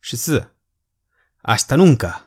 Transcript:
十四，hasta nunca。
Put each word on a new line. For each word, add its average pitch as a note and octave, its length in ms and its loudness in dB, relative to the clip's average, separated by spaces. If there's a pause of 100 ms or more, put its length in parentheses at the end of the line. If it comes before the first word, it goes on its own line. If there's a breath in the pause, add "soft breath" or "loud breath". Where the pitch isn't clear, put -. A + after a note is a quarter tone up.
十 - 160 -12
四 - 380 -4 (880)
，hasta A2 340 -2
nunca。 C3 500 2